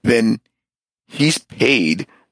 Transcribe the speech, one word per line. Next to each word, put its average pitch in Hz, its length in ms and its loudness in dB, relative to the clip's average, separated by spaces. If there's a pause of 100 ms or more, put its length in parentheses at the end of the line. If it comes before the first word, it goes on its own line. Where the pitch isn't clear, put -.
then 113 360 0 (680)
he's 151 300 0
paid 101 720 -2 (240)